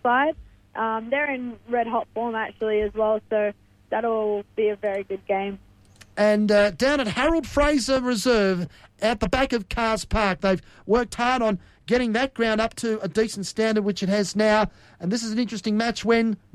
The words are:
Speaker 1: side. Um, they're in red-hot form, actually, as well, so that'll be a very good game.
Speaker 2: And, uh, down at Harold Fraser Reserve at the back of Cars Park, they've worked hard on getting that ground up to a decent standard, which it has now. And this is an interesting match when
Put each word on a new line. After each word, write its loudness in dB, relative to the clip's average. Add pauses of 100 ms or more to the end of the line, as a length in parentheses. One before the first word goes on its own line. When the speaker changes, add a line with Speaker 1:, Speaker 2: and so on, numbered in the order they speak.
Speaker 1:
side. 2 (380)
Um, -4
they're -2
in -8 (120)
red-hot -2
form, -4
actually, -2
as -4
well, 0 (100)
so 0 (360)
that'll -2 (100)
be 0
a -2
very -4
good -10
game. -4 (580)
Speaker 2:
And, 4
uh, 4
down 0
at -4
Harold 0
Fraser 2
Reserve 2 (320)
at 0
the 0
back 0
of -4
Cars -2
Park, 0
they've 2 (240)
worked 0
hard 0
on 0 (280)
getting 0
that 0
ground 2
up -2
to -4
a -4
decent -2
standard, 0
which -2
it -2
has 0
now. 4 (300)
And -4
this -2
is -6
an -2
interesting -2
match -2
when 2 (180)